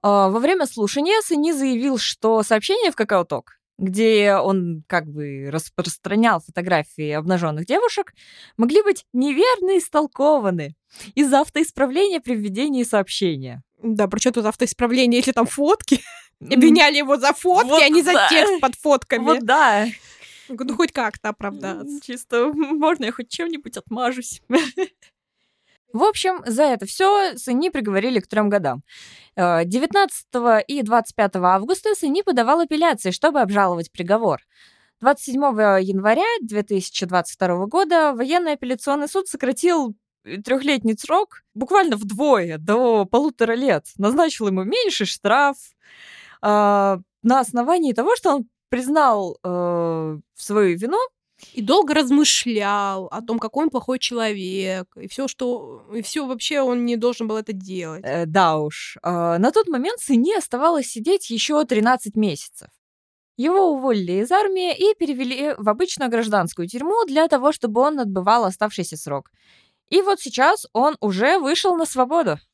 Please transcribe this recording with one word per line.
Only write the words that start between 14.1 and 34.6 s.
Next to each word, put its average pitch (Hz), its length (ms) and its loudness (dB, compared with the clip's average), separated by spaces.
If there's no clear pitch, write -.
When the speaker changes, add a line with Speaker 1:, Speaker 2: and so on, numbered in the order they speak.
Speaker 2:
чем 247 140 0
тут 226 120 -4
автоисправление, 240 760 0
если 254 120 0
там 233 160 2
фотки? 294 580 0
<laughs> - 360 -20
Speaker 1:
М. - 120 -20
Speaker 2:
Обвиняли 294 440 8
его 285 200 2
за 269 160 2
фотки, 359 360 2
Speaker 1:
Вот 302 140 6
Speaker 2:
а 285 60 6
не 320 120 6
за 330 120 2
Speaker 1:
да. 202 160 6
Speaker 2:
текст 339 320 4
под 262 140 0
фотками. 247 480 0
Speaker 1:
Вот 262 200 2
да. 233 440 4
Speaker 2:
Ну, 254 260 -8
хоть 330 160 0
как-то 220 380 -6
оправдаться. 196 580 -10
Speaker 1:
М, 285 140 -12
чисто, 247 520 -2
можно 302 520 0
я 226 60 -4
хоть 240 180 -12
чем-нибудь 330 480 -8
отмажусь? 247 720 -6
<laughs> - 20 -4
В 240 100 0
общем, 381 420 0
за 240 180 0
это 247 220 0
все 381 500 2
Сыни 254 340 -2
приговорили 214 500 0
к - 80 -8
трем 208 220 0
годам. 147 320 -2
Э, 175 300 2
девятнадцатого 240 920 0
и 277 240 -4
двадцать 226 320 0
пятого 190 380 2
августа 349 420 -2
Сыни 320 260 -2
подавал 277 400 2
апелляции, 311 500 0
чтобы 294 300 0
обжаловать 190 500 0
приговор. 185 480 0